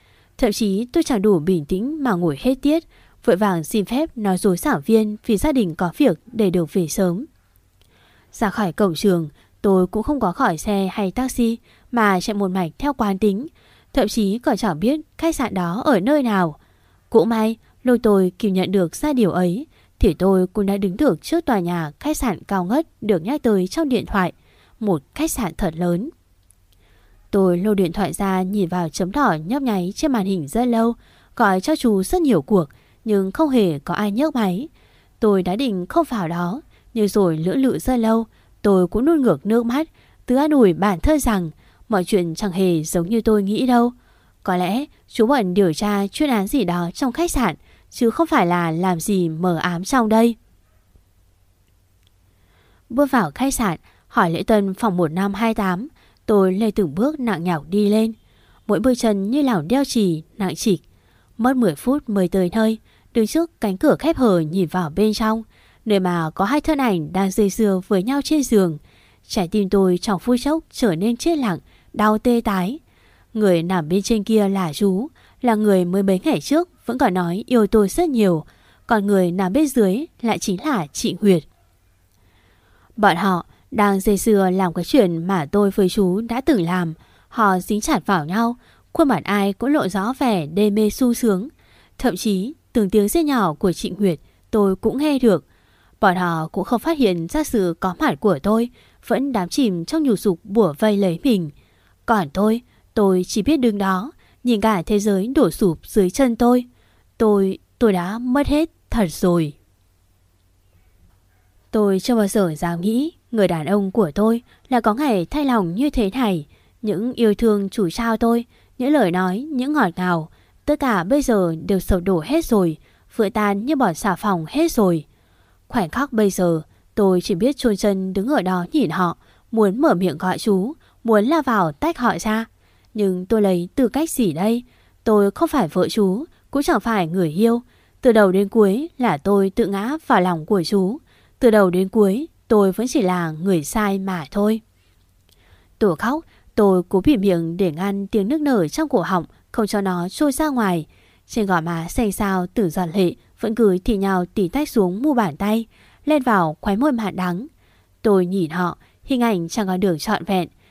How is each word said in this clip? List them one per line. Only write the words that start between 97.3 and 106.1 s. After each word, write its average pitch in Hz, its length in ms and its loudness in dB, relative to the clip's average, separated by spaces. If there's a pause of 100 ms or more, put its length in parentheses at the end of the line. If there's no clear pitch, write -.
sự 185 360 -2
có 185 180 -4
mặt 254 220 -2
của 190 180 2
tôi, 226 320 0 (360)
vẫn 262 260 -2
đắm 185 160 -2
chìm 190 360 -2
trong 320 180 -2
nhục 240 160 2
dục 190 260 -2
bủa 196 340 0
vây 214 180 2
lấy 185 280 0
mình. 190 260 0 (560)
Còn 165 240 0
tôi, 214 300 0 (340)
tôi 190 320 2
chỉ - 160 -4
biết 285 140 2
đứng 233 220 0
đó, 190 340 -2 (320)
nhìn 233 160 2
cả 208 220 0
thế 208 160 0
giới 202 360 0
đổ 262 160 4
sụp 170 360 -2
dưới 190 240 2
chân 247 260 0